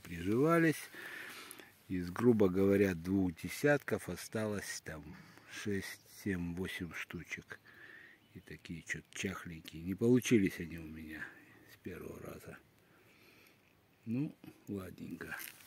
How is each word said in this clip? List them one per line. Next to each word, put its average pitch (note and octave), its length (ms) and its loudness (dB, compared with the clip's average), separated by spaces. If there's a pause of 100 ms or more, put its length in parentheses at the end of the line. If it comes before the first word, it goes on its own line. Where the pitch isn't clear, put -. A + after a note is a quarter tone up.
приживались. C3+ 840 4 (1000)
Из, F2+ 220 -2
грубо G#2+ 380 8
говоря, G2 440 6
двух F2+ 480 2
десятков C3+ 680 0
осталось G#2 760 -4
там D#2 180 -12 (480)
шесть - 580 -6 (140)
семь-восемь F2 720 -2
штучек. - 640 -10 (760)
И G2 80 -14
такие E2 420 -12
чё-то - 280 -10
чахленькие. E2 720 -8
Не F#2 120 -2
получились A2+ 640 6
они E2 180 -8
у E2 80 -10
меня D#2 400 -10 (480)
с - 40 -20
первого - 440 -10
раза. - 360 -12 (1500)
Ну, B2+ 300 -2 (320)
ладненько. F2+ 680 -8 (320)